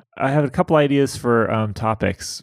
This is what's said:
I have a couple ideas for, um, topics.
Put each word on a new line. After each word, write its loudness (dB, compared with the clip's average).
I -2
have 2
a -2
couple 0
ideas 2
for, 2
um, -2
topics. -4